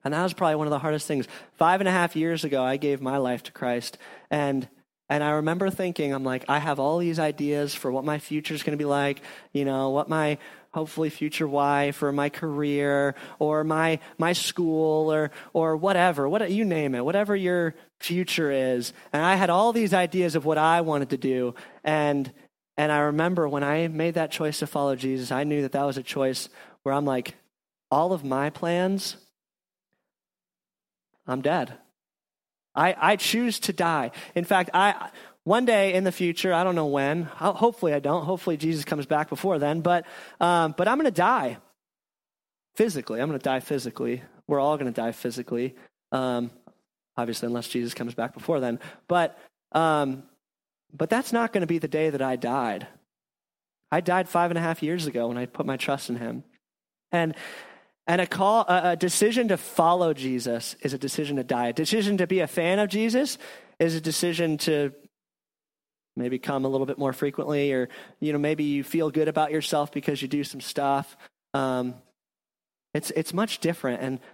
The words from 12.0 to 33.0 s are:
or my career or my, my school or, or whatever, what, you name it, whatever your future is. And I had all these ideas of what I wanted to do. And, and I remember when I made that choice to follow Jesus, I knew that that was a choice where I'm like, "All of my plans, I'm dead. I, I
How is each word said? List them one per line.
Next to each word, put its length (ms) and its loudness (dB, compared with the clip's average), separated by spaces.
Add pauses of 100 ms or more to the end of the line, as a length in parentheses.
or 80 2
my 180 0
career 880 0 (240)
or 240 2
my, 360 2 (200)
my 140 2
school 800 0
or, 200 0 (220)
or 220 2
whatever, 540 2
what, 220 0
you 140 0
name 280 0
it, 100 -2
whatever 320 0
your 380 0 (260)
future 520 -2
is. 420 0 (200)
And 100 0
I 120 4
had 140 4
all 240 4
these 200 2
ideas 420 2
of 100 -2
what 120 2
I 240 4
wanted 300 -2
to 60 0
do. 380 0 (280)
And, 480 2 (460)
and 140 2
I 80 4
remember 480 2
when 160 -2
I 240 0
made 280 -2
that 160 0
choice 280 -2
to 80 -4
follow 280 0
Jesus, 360 -2
I 120 0
knew 180 0
that 120 -2
that 120 0
was 120 -2
a 60 -6
choice 460 -2 (340)
where 100 0
I'm 120 0
like, 300 -2 (540)
"All 240 4
of 100 -2
my 260 0
plans, 680 -2 (2000)
I'm 160 -4
dead. 320 0 (1000)
I, 240 4
I 160 6